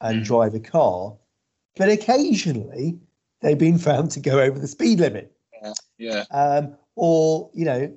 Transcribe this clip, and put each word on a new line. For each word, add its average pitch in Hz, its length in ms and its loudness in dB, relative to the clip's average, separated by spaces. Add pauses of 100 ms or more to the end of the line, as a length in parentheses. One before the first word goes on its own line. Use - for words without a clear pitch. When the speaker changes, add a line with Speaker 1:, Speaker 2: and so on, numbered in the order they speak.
Speaker 1:
and 110 220 -4
Speaker 2:
Mm. - 20 -6
Speaker 1:
drive 110 300 2
a 110 60 -6
car, 107 520 0 (640)
but 190 120 2
occasionally 202 1080 -2 (420)
they've 147 180 2
been 165 200 4
found 151 340 0
to 143 80 -10
go 139 200 2
over 135 180 2
the 139 80 -8
speed 226 340 0
limit. 107 300 -2 (320)
Speaker 2:
Yeah, 107 100 -14 (260)
yeah. 110 320 -6
Speaker 1:
Um, 143 440 0 (220)
or, 160 560 2
you 165 140 -4
know, 135 300 -2